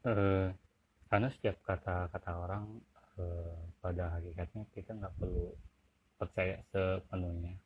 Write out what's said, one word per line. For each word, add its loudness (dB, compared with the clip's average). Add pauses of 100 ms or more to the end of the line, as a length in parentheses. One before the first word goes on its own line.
Eh, 6 (640)
karena 6
setiap 0
kata-kata -2
orang, -4 (400)
eh, -4 (240)
pada 0
hakikatnya -6
kita -10
nggak -8
perlu 0 (640)
percaya 0 (160)
sepenuhnya. 0